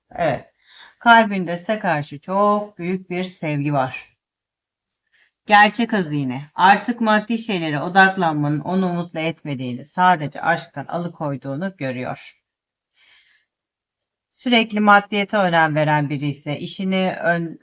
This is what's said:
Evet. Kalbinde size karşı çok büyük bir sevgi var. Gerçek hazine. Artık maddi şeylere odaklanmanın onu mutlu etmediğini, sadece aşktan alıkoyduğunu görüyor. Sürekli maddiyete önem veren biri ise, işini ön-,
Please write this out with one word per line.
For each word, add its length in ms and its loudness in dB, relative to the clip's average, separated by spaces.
Evet. 420 -4
Kalbinde 580 4
size 220 -4
karşı 420 -4
çok 580 0
büyük 320 -6
bir 140 -4
sevgi 480 -4
var. 400 -4
Gerçek 460 4
hazine. 640 -4
Artık 460 2
maddi 380 2
şeylere 420 -4
odaklanmanın 800 2
onu 320 -2
mutlu 260 -6
etmediğini, 640 -6
sadece 560 0
aşktan 460 -4
alıkoyduğunu 920 -8
görüyor. 640 -10
Sürekli 500 -2
maddiyete 560 4
önem 380 2
veren 360 2
biri 180 -4
ise, 300 -6
işini 640 -2
ön-, 400 -2